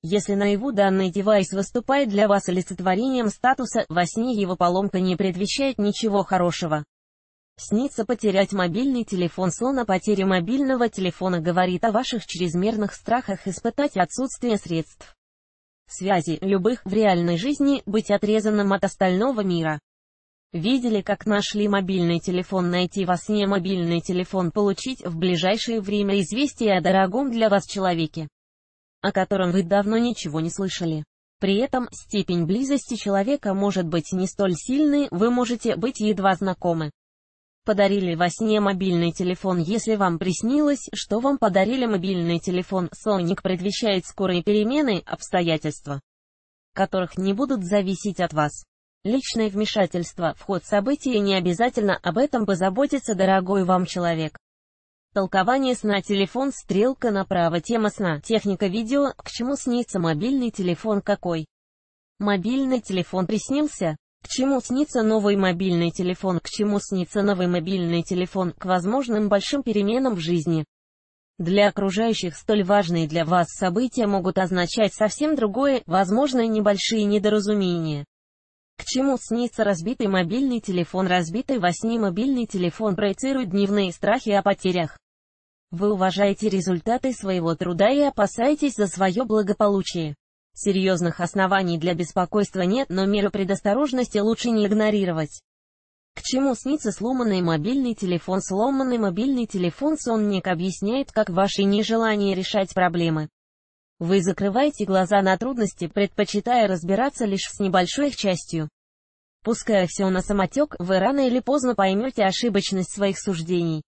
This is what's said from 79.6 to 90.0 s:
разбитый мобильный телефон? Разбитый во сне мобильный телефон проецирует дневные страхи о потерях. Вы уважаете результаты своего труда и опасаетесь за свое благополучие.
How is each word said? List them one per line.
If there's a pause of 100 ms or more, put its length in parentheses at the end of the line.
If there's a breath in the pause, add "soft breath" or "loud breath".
разбитый
мобильный
телефон?
Разбитый
во
сне
мобильный
телефон
проецирует
дневные
страхи
о
потерях. (800)
Вы
уважаете
результаты
своего
труда
и
опасаетесь
за
свое
благополучие. (400)